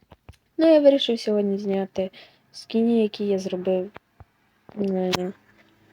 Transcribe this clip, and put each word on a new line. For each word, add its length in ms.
Ну, 80
я 140
вирішив 400
сьогодні 380
зняти 520
скіні, 500
які 240
я 120
зробив, 520
е, 520